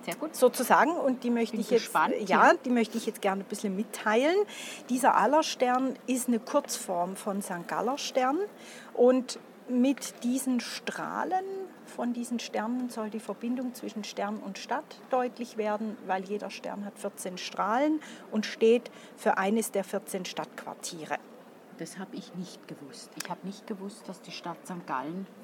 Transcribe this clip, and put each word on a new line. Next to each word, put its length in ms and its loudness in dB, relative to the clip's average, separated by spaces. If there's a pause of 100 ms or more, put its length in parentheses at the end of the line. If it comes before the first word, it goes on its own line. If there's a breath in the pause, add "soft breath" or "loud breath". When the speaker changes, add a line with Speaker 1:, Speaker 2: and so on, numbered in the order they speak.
Speaker 1:
Sehr 120 -4
gut. 180 -6
Speaker 2:
Sozusagen. 600 6
Und 260 0
die 80 0
möchte 220 2
Speaker 1:
Bin 80 -2
Speaker 2:
ich 100 -2
jetzt, 140 6
Speaker 1:
gespannt, 300 2 (120)
Speaker 2:
ja, 220 8
Speaker 1:
ja. 60 10 (100)
Speaker 2:
die 60 -2
möchte 280 2
ich 80 -4
jetzt 160 -6
gerne 220 0
ein 20 -12
bisschen 300 -4
mitteilen. 580 2 (540 loud breath)
Dieser 280 4
Allerstern 800 4 (120)
ist 180 2
eine 140 2
Kurzform 760 0
von 280 -4
Sankt 260 -6
Galler 280 0
Stern. 420 0 (540 loud breath)
Und 460 4 (300)
mit 560 2
diesen 340 0
Strahlen, 840 -4 (420)
von 260 -4
diesen 280 -4
Sternen 500 -4
soll 180 -6
die 120 -6
Verbindung 520 -6
zwischen 300 -10
Stern 360 -6
und 200 -10
Stadt 420 -8 (100)
deutlich 460 -2
werden, 400 -2 (120)
weil 160 -2
jeder 260 -6
Stern 340 -10
hat 140 -12
vierzehn 400 -8
Strahlen 600 0 (320 loud breath)
und 140 0
steht 440 4 (260 loud breath)
für 220 2
eines 320 2
der 140 -2
vierzehn 400 -6
Stadtquartiere. 920 -8 (600)
Speaker 1:
Das 220 -10
hab 140 -10
ich 200 -12
nicht 320 -10
gewusst. 460 -16 (100)
Ich 80 -10
hab 140 -10
nicht 240 -12
gewusst, 400 -12
dass 140 -14
die 100 -18
Stadt 340 -12
Sankt 220 -12
Gallen 400 -6 (160)